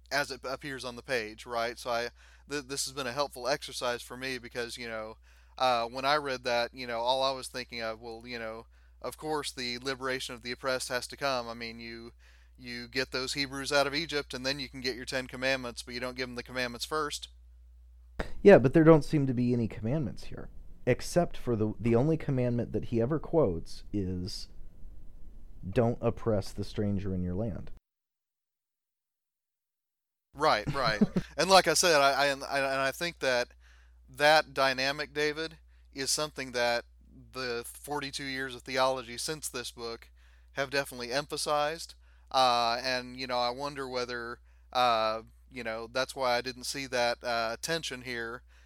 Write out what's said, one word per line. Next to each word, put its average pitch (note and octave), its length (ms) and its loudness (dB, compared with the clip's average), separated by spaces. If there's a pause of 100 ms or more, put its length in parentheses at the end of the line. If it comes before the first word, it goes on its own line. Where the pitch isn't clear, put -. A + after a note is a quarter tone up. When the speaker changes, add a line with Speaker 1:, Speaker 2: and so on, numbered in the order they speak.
(120)
Speaker 1:
as C#3 180 0
it C3 140 -10
appears C3 400 -6
on A#2+ 140 -10
the A#2+ 40 -14
page, A2 440 -4
right? A#2 340 -2
So C3 100 -8
I, A#2 200 0 (400)
th-, C#3+ 180 -6
this C3+ 160 -6
has C3 100 -8
been C3+ 140 -4
a A#2+ 60 -6
helpful C3+ 340 -4
exercise B2+ 540 -2
for B2 160 -14
me C3 200 -6
because, A#2 400 -8
you B2 120 -10
know, A2 260 -10 (420)
uh, B2 280 2
when B2+ 180 -8
I C#3+ 120 4
read C3+ 280 -4
that, A#2+ 300 0
you B2+ 120 -12
know, A#2+ 140 -4
all C3 240 2
I C3+ 80 2
was C3 160 -8
thinking A#2+ 340 -10
of, A2+ 200 -8
well, A#2 240 -12
you B2 120 -10
know, A2+ 280 -10 (360)
of B2 140 -8
course D3+ 380 -4
the B2 260 -6
liberation C3 560 -4
of A2+ 80 -18
the A#2+ 80 -6
oppressed B2+ 380 -2
has B2 180 -4
to - 80 -12
come. B2+ 320 -2
I A2+ 60 -10
mean, A#2 260 -10
you, A#2 320 -14 (480)
you A#2+ 300 -10
get C3 220 0
those B2+ 200 -2
Hebrews C#3 400 -2
out C#3+ 160 6
of C#3 80 -2
Egypt, D3 380 -4
and B2+ 120 -6
then C#3 140 -2
you C3 80 -8
can C3 140 -12
get B2 160 -2
your B2 80 -8
Ten B2+ 220 -4
Commandments, B2+ 560 -2
but B2 100 -12
you A#2+ 80 -6
don't B2+ 160 -6
give B2+ 100 -2
them B2 80 -10
the A#2+ 80 -8
commandments B2 400 -4
first. D#3 460 -4 (1120)
Speaker 2:
Yeah, G3+ 160 12
but A#2 160 8
there E3 100 8
don't D#3 220 10
seem C#3+ 220 2
to C3 60 0
be A#2+ 200 2
any A#2 160 2
commandments A2+ 560 -4
here, - 240 -8 (360)
except E3+ 520 2
for A#2+ 180 0
the, G#2+ 240 0
the A2+ 160 4
only D3+ 220 4
commandment B2 560 0
that - 120 -2
he A#2 160 0
ever C#3 160 2
quotes A2+ 720 0
is, F#2 580 -4 (1160)
"Don't A#2 320 2
oppress G#2+ 520 0
the G2+ 120 -6
stranger G2+ 500 -2
in F2+ 100 -2
your F2+ 100 -2
land." G2+ 380 -4 (2750)
Speaker 1:
Right, C3+ 380 4
right. A#2 280 2 (180)
Speaker 2:
<laughs> - 180 -10
Speaker 1:
And E3+ 120 2
like F#3 180 10
I E3 60 4
said, D#3+ 260 6
I, C#3 120 8
I, C3+ 160 4
and, C#3 160 -2
and C#3 220 0 (160)
I C3+ 100 0
think E3+ 280 -6
that B2 300 2 (600)
that D3 440 6
dynamic, C#3 600 0
David, D3+ 440 -2 (360)
is C3+ 180 -4
something D3 400 -4
that A#2+ 340 2 (480)
the B2 320 -4
forty-two C#3+ 600 -8
years C3+ 280 -6
of A#2+ 80 -14
theology C3 560 0
since D#3 320 -6
this B2 220 -8
book A#2 380 -10 (440)
have C#3 160 -2
definitely C3 420 -2
emphasized. D3 840 -2 (360)
Uh, A#2+ 520 4
and, B2+ 320 -4
you B2+ 120 -10
know, B2 100 -2
I B2 140 0
wonder C#3 360 -6
whether, B2 520 -6 (320)
uh, A2+ 500 4 (300)
you B2+ 120 -10
know, A2+ 300 -6
that's C3 220 -2
why B2+ 200 2
I A#2+ 60 2
didn't B2 220 -8
see C3+ 240 -6
that, A#2+ 360 0
uh, A#2 380 -2
tension D#3 400 -4
here, A#2+ 400 -8 (240)